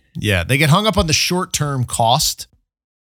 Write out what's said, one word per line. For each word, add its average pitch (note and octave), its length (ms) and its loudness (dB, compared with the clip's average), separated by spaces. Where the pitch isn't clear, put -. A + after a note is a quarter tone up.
Yeah, F#2+ 280 0
they C3 140 0
get D3 120 2
hung F#3+ 180 4
up G#3+ 100 0
on G3+ 100 2
the D#3 60 0
short-term D3 720 -2
cost. - 640 0